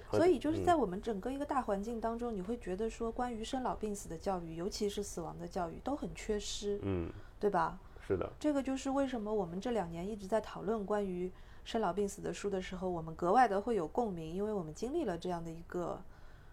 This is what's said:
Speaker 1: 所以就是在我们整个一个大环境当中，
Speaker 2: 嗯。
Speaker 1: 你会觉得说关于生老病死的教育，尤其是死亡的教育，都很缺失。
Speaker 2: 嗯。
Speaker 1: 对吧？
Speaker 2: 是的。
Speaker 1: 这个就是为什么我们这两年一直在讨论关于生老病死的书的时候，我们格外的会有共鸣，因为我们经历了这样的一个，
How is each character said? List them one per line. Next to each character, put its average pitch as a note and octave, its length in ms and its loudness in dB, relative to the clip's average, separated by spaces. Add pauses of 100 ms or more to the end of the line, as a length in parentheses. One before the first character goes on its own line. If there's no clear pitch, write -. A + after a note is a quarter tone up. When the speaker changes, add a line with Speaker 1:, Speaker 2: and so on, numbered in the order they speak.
(120)
Speaker 1:
所 E4 160 8
以 E4+ 100 8
就 D4 140 0
是 E4 100 2
在 F4 140 8
我 C#4 100 6
们 F#3 160 -2
整 G#3+ 200 -2
个 B3 100 -2
一 C4+ 60 -4
个 C#4+ 80 -2
大 C#4+ 160 2
环 G3+ 200 0
境 A3 200 -4
当 A3+ 180 0
中， A#3+ 140 -2
Speaker 2:
嗯。 - 20 -4
Speaker 1:
你 F#3+ 60 -2
会 A3 160 -2
觉 F#3 180 -4
得 A3+ 140 -2
说 A3+ 200 -4
关 B3 240 -2
于 G#3+ 80 -6
生 B3+ 220 -2
老 G3+ 100 0
病 G#3 220 -2
死 - 140 -10
的 E3 80 -6
教 F3+ 240 0
育， E3 140 -8
尤 E3+ 120 -2
其 G#3 220 0
是 G3+ 120 -2
死 G3 200 -6
亡 D#3 180 -6
的 E3+ 80 -6
教 E3+ 220 -2
育， D#3+ 60 -8 (100)
都 C4+ 100 0
很 G#3 180 -6
缺 G#3 240 0
失。 G3+ 440 -2
Speaker 2:
嗯。 F#3+ 280 2 (300)
Speaker 1:
对 G#3 100 4
吧？ E3+ 300 2 (260)
Speaker 2:
是 G3 120 4
的。 - 200 0
Speaker 1:
这 D4+ 140 2
个 C#4 100 4
就 C4+ 140 0
是 C4+ 140 -2
为 C4+ 180 4
什 B3+ 120 -2
么 G#3 140 0
我 G3+ 120 4
们 E3 120 -4
这 A#3+ 140 -2
两 G3 180 2
年 E3+ 160 -4
一 G#3+ 120 -4
直 G3 100 -10
在 G#3+ 140 4
讨 E3+ 220 -8
论 G#3 220 0
关 G#3 200 2
于 F#3 260 -2 (320)
生 - 180 0
老 F3+ 120 2
病 G3+ 120 2
死 G3 160 -6
的 E3 120 -2
书 G3+ 160 -2
的 F#3+ 120 0
时 F#3 140 -6
候， F#3 140 -2
我 F3 120 0
们 D#3+ 140 -6
格 F3 160 4
外 A3+ 160 10
的 G3+ 140 4
会 A3+ 160 2
有 D#3+ 100 2
共 A3+ 240 0
鸣， E3 220 -4
因 G3 100 0
为 G#3+ 80 0
我 G#3 100 0
们 D#3 120 -6
经 A#3+ 200 -4
历 E4 120 2
了 F3 120 0
这 F3+ 120 -4
样 E3+ 120 -2
的 E3 80 -6
一 E3 120 -8
个， E3+ 360 -2 (560)